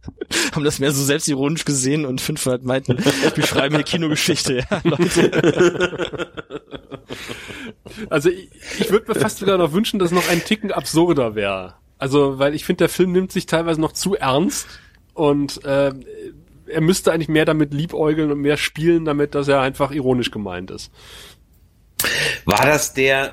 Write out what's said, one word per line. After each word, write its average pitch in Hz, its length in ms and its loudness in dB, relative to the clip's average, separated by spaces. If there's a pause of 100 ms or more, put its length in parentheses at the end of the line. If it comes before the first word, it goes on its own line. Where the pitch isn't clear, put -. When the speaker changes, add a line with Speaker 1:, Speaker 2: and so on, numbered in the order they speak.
(120)
Speaker 1:
<laughs> - 400 -4
haben 151 120 -2
das 147 160 0
mehr 139 120 2
so 139 100 -2
selbstironisch 151 600 0
gesehen 143 400 0
und 131 160 -4
fünfhundert 127 440 -4
meinten, 127 340 0 (360)
wir 147 120 0
schreiben 147 300 0
hier 147 80 0
Kinogeschichte, 156 760 -2 (100)
ja, 185 140 -2
Leute. 175 1500 2 (1800)
Speaker 2:
Also 156 180 0
ich, 185 220 -4 (300)
ich - 100 -2
würd 214 180 2
mir 220 60 -2
fast - 240 0
sogar 196 200 2
noch 165 140 2
wünschen, 208 260 0
dass 175 120 0
es 175 40 0
noch 175 140 2
einen 170 160 0
Ticken 208 280 -2
absurder 147 640 2
wäre. 98 400 -4 (240)
Also, 139 400 2
weil 143 160 2
ich 151 100 -8
find, 180 160 0
der 165 80 6
Film 185 240 2
nimmt 185 200 2
sich 185 140 -4
teilweise 165 340 0
noch 156 120 0
zu - 240 -2
ernst 143 500 0 (480)
und, 143 500 0
äh, 139 280 0 (800)
er 156 120 -2
müsste 180 300 2
eigentlich 160 180 -2
mehr 156 160 4
damit 156 260 2
liebäugeln 156 580 0
und 143 120 -2
mehr 147 160 2
spielen 165 480 0
damit, 147 280 0
dass 143 140 0
er 139 140 4
einfach 135 280 0
ironisch 127 400 0
gemeint 92 400 -8
ist. - 220 -14 (1500)
Speaker 3:
War 107 220 4
das 147 260 2
der, 135 400 2